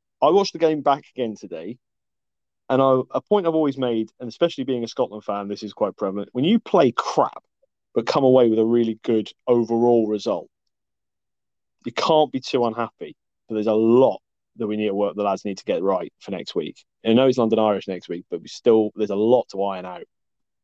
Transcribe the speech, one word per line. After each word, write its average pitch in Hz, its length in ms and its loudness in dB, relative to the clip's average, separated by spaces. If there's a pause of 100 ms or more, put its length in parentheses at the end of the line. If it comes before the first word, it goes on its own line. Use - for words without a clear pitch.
(220)
I 147 80 4
watched 190 240 2
the 170 40 -12
game 156 240 0
back 139 220 0 (100)
again 113 200 -6
today, 92 440 -14 (920)
and 131 140 2
I, 131 180 4 (120)
a 127 100 -4
point 202 240 0
I've 160 80 0
always 147 240 0
made, 117 320 -2 (100)
and 123 80 -12
especially 131 360 -2
being 123 200 -4
a 113 40 -6
Scotland 107 360 -6
fan, 101 240 -6
this 104 140 -8
is 104 100 -10
quite 101 240 -4
prevalent. 98 360 -4
When 127 120 -2
you 220 140 4
play 156 340 2
crap - 500 -4 (520)
but 113 120 0
come 143 180 2
away 127 260 6
with 110 80 2
a 113 80 4
really 113 360 0
good 110 280 -2 (160)
overall 117 600 2
result, 104 440 -4 (1400)
you 117 60 -10
can't 151 380 2
be 131 100 -6
too 120 260 -2
unhappy. 110 500 -8 (320)
But 113 60 -8
there's 107 140 -2
a 110 40 2
lot 113 480 4 (360)
that 113 100 -6
we 107 100 -6
need 107 120 -2
to 98 60 -4
work, 101 220 -2
the 104 60 -2
lads 98 240 -4
need 98 120 -8
to - 60 -18
get 90 180 -2
right 95 360 -2
for - 140 -12
next - 220 -10
week. 78 300 -8 (180)
And 113 100 0
I 123 100 6
know 135 60 4
it's 127 100 2
London 110 220 2
Irish 104 280 0
next 92 200 -10
week, 87 220 -10
but 82 120 -8
we 87 60 -20
still, 110 480 2
there's 104 140 -2
a 98 60 -4
lot 113 360 2
to 98 100 -6
iron 95 240 -6
out. 90 180 -14 (600)